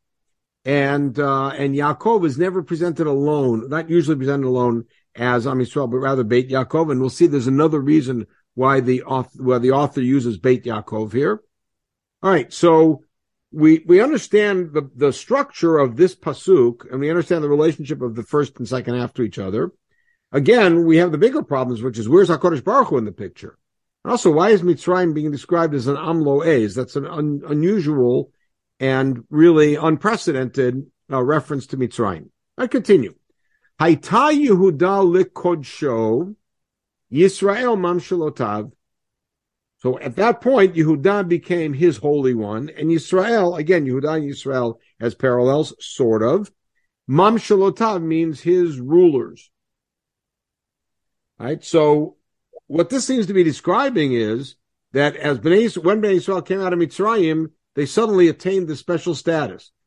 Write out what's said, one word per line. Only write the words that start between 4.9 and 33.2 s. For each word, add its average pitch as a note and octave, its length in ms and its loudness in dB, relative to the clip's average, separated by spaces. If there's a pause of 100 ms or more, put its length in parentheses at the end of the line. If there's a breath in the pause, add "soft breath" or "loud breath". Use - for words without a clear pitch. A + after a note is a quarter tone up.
as B2 320 -2
Am C3 120 -2
Yisrael, B2+ 300 -4
but B2 80 -4
rather C3+ 260 -2
Beit B2 260 0
Yaakov. D3+ 420 -2
And C3 80 -2
we'll C3 100 -2
see F3 180 2
there's C#3 200 0
another D3 320 2
reason C3 480 0 (260)
why C3 280 0
the B2+ 260 -2
auth-, B2+ 320 -6
why B2+ 200 0
the B2+ 120 2
author C#3 300 0
uses B2 360 -2
Beit B2+ 280 0
Yaakov A2 480 -8
here. E3 280 -2 (800)
All F#3 80 0
right, D#3 220 0
so D#3+ 520 4 (480)
we, D#3 340 4
we F3 160 6
understand G#3 720 0
the, C#3+ 220 -4
the C3+ 160 2
structure F#3+ 680 0
of C3 180 0
this E3+ 200 4
pasuk, C3 760 0
and C3 80 -8
we C#3+ 100 -2
understand E3+ 340 -2
the D3 60 0
relationship D3+ 520 -2
of A#2+ 140 -6
the A2+ 80 -8
first D3 340 -4
and A#2+ 100 -10
second B2 280 -6
half A#2+ 200 -6
to B2+ 80 -4
each G#2+ 160 -8
other. G#2+ 320 -4 (600)
Again, E3+ 540 4
we D#3+ 120 6
have F3 140 2
the D3+ 60 -4
bigger B3+ 240 2
problems, B2+ 400 -4
which A#2 160 -8
is A2 100 -6
where's E3+ 220 6
HaKadosh E3 340 0
Baruch A#3+ 260 0
Hu D3+ 80 0
in A2+ 80 -2
the G2+ 60 -10
picture? F2+ 460 -16 (460)
And - 80 -6
also, A3 200 2
why E3 180 4
is G#3 120 4
Mitzrayim F3+ 520 0
being D3+ 180 -4
described E3 420 -2
as B2+ 140 -4
an C#3 100 -2
Am D#3+ 240 -4
Lo'ez? C#3+ 540 0
That's B2 200 -8
an C#3+ 120 -8
un-, D3+ 400 -6
unusual D3 840 0 (480)
and C3+ 500 -2
really D3+ 460 4
unprecedented, C#3+ 1080 -2 (260)
uh, C3+ 120 -2
reference C#3+ 440 -4
to C#3 100 -12
Mitzrayim. A2 520 -4 (280)
I B3 100 -4
continue. F#3 480 0 (640)